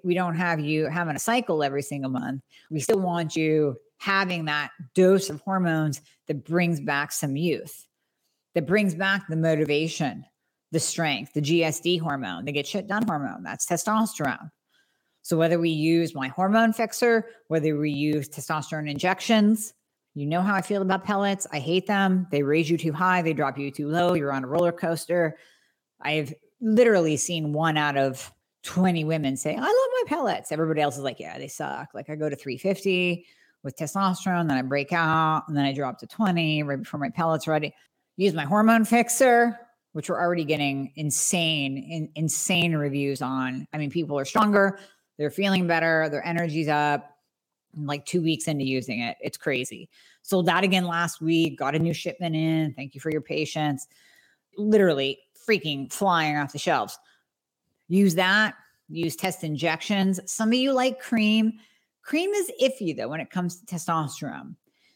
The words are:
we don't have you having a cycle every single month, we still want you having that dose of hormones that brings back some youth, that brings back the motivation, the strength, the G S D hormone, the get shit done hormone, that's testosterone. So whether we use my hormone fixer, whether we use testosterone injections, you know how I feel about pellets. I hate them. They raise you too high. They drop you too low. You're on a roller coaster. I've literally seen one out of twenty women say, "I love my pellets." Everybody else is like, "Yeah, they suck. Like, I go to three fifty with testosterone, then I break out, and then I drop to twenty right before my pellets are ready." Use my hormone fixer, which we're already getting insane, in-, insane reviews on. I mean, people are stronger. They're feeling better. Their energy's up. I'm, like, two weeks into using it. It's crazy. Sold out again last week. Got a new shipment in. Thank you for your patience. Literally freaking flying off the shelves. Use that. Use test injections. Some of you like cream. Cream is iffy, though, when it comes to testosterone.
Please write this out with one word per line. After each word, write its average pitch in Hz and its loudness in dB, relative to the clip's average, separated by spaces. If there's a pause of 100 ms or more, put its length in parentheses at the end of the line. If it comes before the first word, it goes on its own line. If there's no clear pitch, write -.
we 180 2
don't 175 0
have 170 0
you 156 0
having 156 -4
a - -6
cycle 185 0
every 139 0
single 139 -6
month, 135 -4 (280)
we 156 -2
still 196 2
want 170 -2
you 156 2 (180)
having 190 0
that 147 -2 (240)
dose 190 6
of 151 -8
hormones 160 0 (240)
that 147 -6
brings 170 0
back 143 -2
some 139 -4
youth, 156 -4 (680)
that 143 -2
brings 196 2
back 190 0
the 160 -2
motivation, 156 0 (460)
the 160 0
strength, 156 -2
the 151 -2
G 165 2
S 156 -2
D 175 0
hormone, 131 -6
the 147 -6
get 143 -4
shit 202 -6
done 214 -2
hormone, 143 -4
that's - -8
testosterone. 170 -2 (720)
So - -2
whether 165 4
we 165 2
use 160 2
my 131 -4
hormone 214 4
fixer, 233 2 (220)
whether 156 2
we 151 0
use 147 0
testosterone 151 -6
injections, 208 2 (400)
you 143 -6
know 165 2
how 196 2
I 190 0
feel 196 -2
about 185 0
pellets. 196 0
I 151 -4
hate 170 0
them. 190 2
They 147 2
raise 151 2
you 165 2
too 160 -2
high. 180 2
They 160 0
drop 139 -2
you 139 -6
too 143 -6
low. 175 2
You're 143 0
on 135 -2
a 127 -8
roller 170 2
coaster. 165 0 (640)
I've 151 -2 (280)
literally 214 6
seen 156 -2
one 156 2
out 147 2
of 135 0 (300)
twenty 180 2
women 151 0
say, 156 -4
"I 214 -6
love 262 -2
my 494 2
pellets." 269 -2
Everybody 160 0
else 143 2
is 139 -10
like, 131 -4
"Yeah, 80 -12
they 139 -12
suck. 139 -8
Like, 120 -12
I 151 -8
go 151 -2
to 143 -4
three 135 -8
fifty 180 -2 (360)
with 139 -10
testosterone, 180 0
then 139 0
I 127 0
break 139 -2
out, 160 2
and 156 -4
then 143 2
I 139 0
drop 135 -6
to - -16
twenty 165 0
right 139 -4
before 185 -10
my 139 -4
pellets 160 0
are 160 0
ready." 151 0 (440)
Use 185 2
my 156 -4
hormone 214 6
fixer, 240 4 (320)
which 156 -8
we're 180 -2
already 175 0
getting 143 -2
insane, 151 -2
in-, 156 -8
insane 170 0
reviews 139 -2
on. 131 -4
I 151 -6
mean, 143 -4
people 147 -2
are 135 -2
stronger. 202 2 (360)
They're 147 -2
feeling 190 0
better. 165 2
Their 147 -4
energy's 165 -2
up. 147 0 (640)
I'm, 151 -8
like, 147 -6
two 180 0
weeks 160 0
into 143 -2
using 123 -2
it. 117 -6
It's - -10
crazy. - -6 (320)
Sold 180 0
out 180 4
again 185 2
last 170 -4
week. 160 0
Got 139 -2
a 160 2
new 165 0
shipment 165 -4
in. 160 0
Thank 139 -14
you 139 -18
for 160 -6
your 151 -2
patience. 151 -2 (720)
Literally 185 2 (280)
freaking 151 -2
flying 165 2
off 143 -4
the 147 -10
shelves. 131 -2 (920)
Use 185 4
that. 196 2 (340)
Use 160 -4
test - -4
injections. 170 0
Some - -2
of 233 2
you 262 2
like 254 0
cream. 220 2 (480)
Cream 349 -2
is 403 0 (120)
iffy, 208 0
though, 110 -6
when 156 -6
it 165 -10
comes 180 -4
to - -20
testosterone. 156 -6 (420)